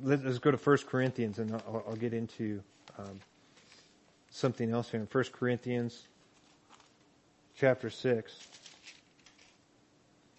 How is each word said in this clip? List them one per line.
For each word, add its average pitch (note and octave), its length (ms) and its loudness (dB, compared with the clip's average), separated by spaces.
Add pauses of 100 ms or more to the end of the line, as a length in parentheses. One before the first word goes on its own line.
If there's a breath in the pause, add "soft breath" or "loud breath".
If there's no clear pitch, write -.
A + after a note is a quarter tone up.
let, C#3 220 4
let's B2+ 140 0
go D3 120 4
to B2+ 60 4
First - 300 4
Corinthians, B2+ 520 0
and A2 140 -2
I'll, A2 340 -6
I'll A2 80 -4
get A2+ 180 -2
into, A2 480 -4 (360)
um, G2 240 -12 (1080 soft breath)
something A#2 420 -2
else A#2 200 0
here. A#2 80 -2
In G#2 80 -4
First B2+ 240 0
Corinthians B2 760 -2 (1500)
chapter B2+ 340 4
six, A#2 460 -2 (2000)